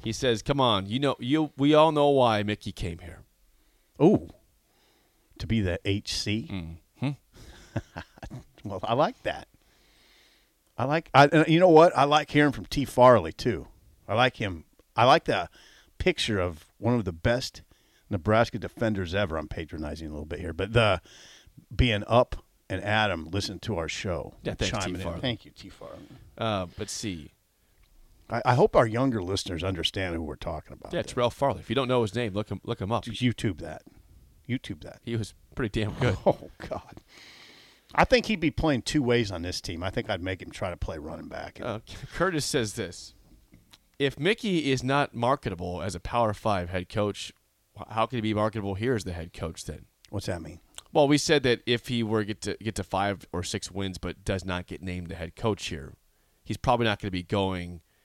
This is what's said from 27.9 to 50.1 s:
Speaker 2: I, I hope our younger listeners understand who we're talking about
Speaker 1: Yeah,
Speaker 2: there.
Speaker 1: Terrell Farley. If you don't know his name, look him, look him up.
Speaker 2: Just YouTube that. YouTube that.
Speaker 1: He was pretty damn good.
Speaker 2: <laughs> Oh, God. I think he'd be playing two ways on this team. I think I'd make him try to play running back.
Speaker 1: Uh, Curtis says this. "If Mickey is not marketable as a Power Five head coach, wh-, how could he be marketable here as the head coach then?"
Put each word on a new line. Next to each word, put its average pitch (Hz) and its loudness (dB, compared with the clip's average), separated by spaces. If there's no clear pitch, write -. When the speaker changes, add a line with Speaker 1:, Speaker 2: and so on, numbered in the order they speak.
Speaker 2:
I, 117 -4
I 123 4
hope 185 4
our 135 8
younger 113 0
listeners 90 -4
understand 92 -4
who 80 -4
we're 76 -8
talking - -10
about - -16
Speaker 1:
Yeah, 170 -2
Speaker 2:
there. - -8
Speaker 1:
Terrell 120 0
Farley. 123 -2
If - -18
you 117 -2
don't 131 0
know 123 4
his 101 -2
name, 113 -2
look 104 -4
him, 101 -6
look 117 -6
him 104 -4
up. 117 -2
Speaker 2:
Just 113 -8
YouTube 107 0
that. 80 -12
YouTube 98 -8
that. - -18
Speaker 1:
He 117 -6
was 110 -6
pretty 113 -2
damn 107 -4
good. - 0
Speaker 2:
<laughs> - -6
Oh, - 0
God. - -10
I - 6
think 240 4
he'd 214 0
be 156 2
playing 147 0
two - 0
ways 120 2
on 85 -6
this 90 -4
team. 82 -8
I 95 -4
think 110 -4
I'd 90 -2
make 92 -6
him - -14
try - -6
to 87 -8
play - -6
running 82 -12
back. - -14
Speaker 1:
Uh, 110 -6
Curtis 170 -2
says 117 -2
this. - -12
"If 139 -2
Mickey 175 0
is 123 -2
not 135 0
marketable 92 -2
as 90 -6
a 85 -10
Power 113 0
Five 92 -2
head 92 -6
coach, - -4
wh-, - -16
how 110 0
could 123 -8
he 113 -2
be 107 0
marketable 104 -2
here 117 -2
as 95 -2
the 95 -8
head 85 -12
coach - -10
then?" - -12